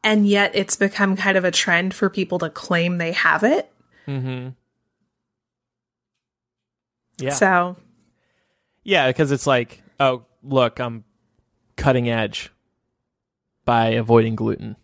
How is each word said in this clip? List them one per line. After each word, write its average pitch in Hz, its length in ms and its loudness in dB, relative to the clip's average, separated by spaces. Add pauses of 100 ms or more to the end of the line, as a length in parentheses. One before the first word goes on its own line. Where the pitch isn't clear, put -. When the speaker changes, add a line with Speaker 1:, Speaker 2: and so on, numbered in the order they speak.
Speaker 1:
And 214 200 4
yet 202 300 2
it's 196 220 0
become 196 400 0
kind 190 200 0
of 180 60 0
a 180 80 0
trend 180 420 0
for 196 160 0
people 180 300 -4
to 165 100 -4
claim 175 480 -2
they 165 140 -4
have 165 320 2
it. 294 260 2 (380)
Speaker 2:
Mm-hmm. 131 420 -8 (2750)
Yeah. 131 120 -4
Speaker 1:
So. 180 440 0 (1080)
Speaker 2:
Yeah, 151 280 2
'cause 139 200 0
it's 139 140 -2
like, 123 380 0 (160)
"Oh, 131 240 0 (180)
look, 131 380 0
I'm 117 240 -8 (720)
cutting 127 340 0
edge 113 420 -6 (1120)
by 117 260 2
avoiding 113 460 2
gluten." 110 480 -6